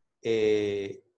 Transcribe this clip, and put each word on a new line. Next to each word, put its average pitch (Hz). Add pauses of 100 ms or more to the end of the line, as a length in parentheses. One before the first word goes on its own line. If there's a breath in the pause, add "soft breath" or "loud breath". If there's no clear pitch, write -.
(220)
eh, 107 (140)